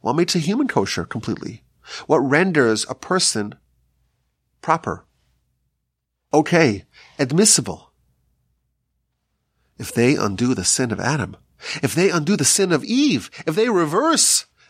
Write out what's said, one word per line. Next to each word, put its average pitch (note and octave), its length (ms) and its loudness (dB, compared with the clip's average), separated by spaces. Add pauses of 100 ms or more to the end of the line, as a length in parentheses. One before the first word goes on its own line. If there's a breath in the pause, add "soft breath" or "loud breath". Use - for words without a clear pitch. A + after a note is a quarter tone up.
What A#2 140 -2
makes F3 200 0
a F3 40 2
human G#3 280 -2
kosher G2 380 -4
completely? - 580 -10 (420 loud breath)
What D3+ 140 4
renders C#3 680 2
a B2+ 60 -8
person G#2+ 600 -2 (1040)
proper, D#3+ 440 -4 (1300)
okay, D#3 500 2 (340 soft breath)
admissible? C#3 760 0 (1900)
If - 160 -12
they B2 220 2
undo G#2 380 -2
the F#2+ 120 -4
sin B2 260 0
of F#2+ 80 -6
Adam, G#2 380 -4 (440 loud breath)
if C3 140 0
they F#3 140 2
undo E3 260 0
the D3 100 0
sin F#3 260 2
of D3+ 120 0
Eve, B3 460 0 (160 loud breath)
if D#3+ 100 -4
they A3+ 140 2
reverse G#3 760 0 (240 soft breath)